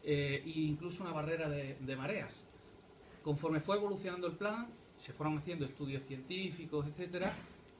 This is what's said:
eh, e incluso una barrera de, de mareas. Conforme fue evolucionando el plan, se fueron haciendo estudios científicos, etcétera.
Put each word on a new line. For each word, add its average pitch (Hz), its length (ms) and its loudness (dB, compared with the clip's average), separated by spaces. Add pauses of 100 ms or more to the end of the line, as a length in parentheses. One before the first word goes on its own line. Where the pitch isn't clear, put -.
eh, 143 400 4
e 160 60 -4
incluso 156 520 2
una 170 100 -2
barrera 156 360 2
de, 139 320 -2
de 131 160 -2
mareas. 139 480 -2 (800)
Conforme 151 380 4
fue 190 160 4
evolucionando 190 500 2
el 160 80 2
plan, 214 340 0 (280)
se - 160 -12
fueron 151 260 2
haciendo 156 260 -2
estudios 135 400 -4
científicos, 151 800 -2
etcétera. 180 460 0 (480)